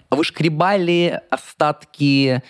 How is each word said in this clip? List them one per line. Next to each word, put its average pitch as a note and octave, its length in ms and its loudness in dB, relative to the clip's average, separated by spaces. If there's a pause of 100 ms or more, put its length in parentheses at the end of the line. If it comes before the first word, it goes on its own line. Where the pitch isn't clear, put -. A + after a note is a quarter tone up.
(100)
вышкребали E3+ 1200 0
остатки C#3 1200 -2